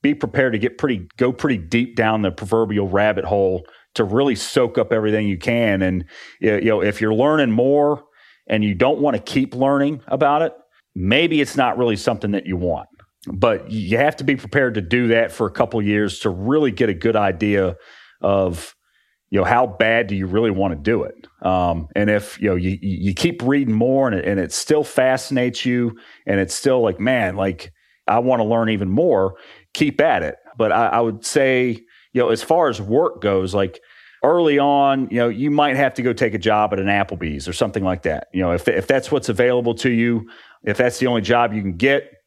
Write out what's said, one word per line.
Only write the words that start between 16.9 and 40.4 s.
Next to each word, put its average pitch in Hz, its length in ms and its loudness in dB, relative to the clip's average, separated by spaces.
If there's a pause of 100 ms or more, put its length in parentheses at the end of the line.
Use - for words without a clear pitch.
good 107 220 0
idea 98 600 0 (440)
of, 95 540 0 (540)
you 98 100 0
know, 92 60 2
how 120 200 2
bad 113 400 0
do 98 100 -6
you 95 120 -4
really 107 240 0
wanna 92 240 -2
do 98 280 -2
it? - 240 -12 (140)
Um, 87 540 0
and 104 140 0
if, 104 300 -2
you 104 100 0
know, 92 60 0
you, 92 260 -2
you, 95 160 -4 (120)
you 92 60 -2
keep - 260 -2
reading 131 320 0
more 131 340 2
and 107 80 -2
it, 90 100 -4
and 98 140 0
it 87 120 -4
still 151 320 0
fascinates 127 840 0
you 120 320 0 (300)
and 98 120 0
it's 95 140 -2
still 127 280 2
like, 95 180 0
"Man, 107 360 0
like, 95 360 -4 (360)
I 113 120 2
wanna 123 240 2
learn 113 260 0
even 101 200 -2
more," 101 460 2 (380)
keep 143 260 0
at 139 220 2
it. 76 140 -6 (220)
But 110 140 2
I, 110 180 2
I 117 120 2
would 113 240 -2
say, 127 540 2 (340)
you 123 80 2
know, 120 80 2
as 110 140 0
far 160 260 2
as 101 100 -4
work 110 420 0
goes, 95 340 0
like, 98 240 -2 (440)
early 160 360 4
on, 139 500 2
you 117 80 -2
know, 120 120 2
you 123 200 -2
might 147 260 2
have 135 200 0
to 127 80 -4
go 123 100 0
take 110 220 0
a - 20 -2
job 107 340 2
at 98 80 -2
an 95 60 -2
Applebee's 90 640 -2
or 87 60 -8
something 104 300 -2
like 92 200 -2
that. 78 300 -4
You 90 80 -2
know, 90 100 0
if, 87 160 -2
if - 180 0
that's 135 260 0
what's 131 180 -2
available 120 460 2
to 127 140 -2
you, 117 400 0 (340)